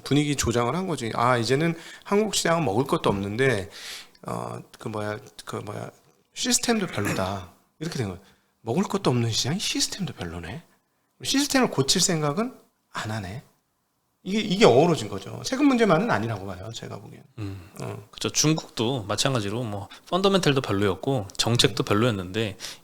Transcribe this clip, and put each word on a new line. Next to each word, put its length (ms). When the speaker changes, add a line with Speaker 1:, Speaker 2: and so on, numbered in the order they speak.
Speaker 1:
분위기 320
조장을 360
한 140
거지. 260
"아, 240
이제는 380
한국 300
시장은 280
먹을 220
것도 240
없는데, 600
어, 360
그 100
뭐야, 300
그 120
뭐야, 320
시스템도 540
별로다." 600
이렇게 180
된 100
거예요. 140
먹을 220
것도 260
없는 220
시장이 280
시스템도 540
별로네. 500
시스템을 480
고칠 300
생각은 520
안 180
하네. 320
이게, 160
이게 260
어우러진 440
거죠. 340
세금 220
문제만은 460
아니라고 340
봐요, 300
제가 240
보기엔. 240
Speaker 2:
음. 320
Speaker 1:
어. 160
Speaker 2:
그쵸. 180
중국도 800
마찬가지로 560
뭐 240
펀더멘털도 500
별로였고 640
정책도 440
Speaker 1:
네. 80
Speaker 2:
별로였는데 680